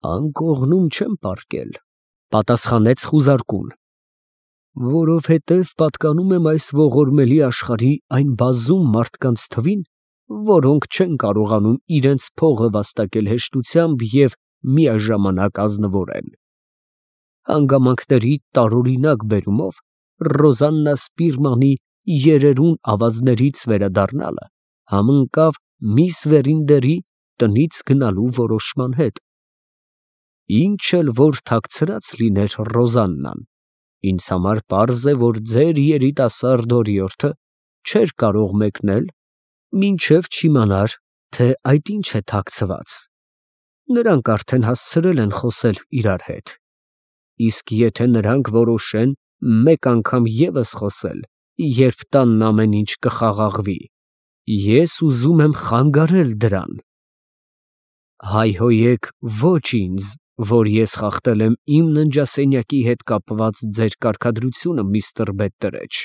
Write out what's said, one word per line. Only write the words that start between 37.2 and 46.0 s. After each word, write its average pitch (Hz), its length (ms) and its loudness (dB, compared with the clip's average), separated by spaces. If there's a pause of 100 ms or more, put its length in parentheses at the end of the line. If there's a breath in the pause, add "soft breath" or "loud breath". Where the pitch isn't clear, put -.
չէր 208 280 0
կարող 104 420 0
մեկնել, 104 520 -2 (680)
մինչև 185 560 0
չիմանար, 110 680 0 (360)
թե 123 140 0 (140)
այդ 147 280 0
ինչ 208 200 -6
է 110 140 -4
թաքցված։ - 760 -6 (920)
Նրանք 226 400 2
արդեն 113 380 0
հասցրել 160 560 0
են 101 100 -2
խոսել 113 460 -2 (120)
իրար 107 320 -2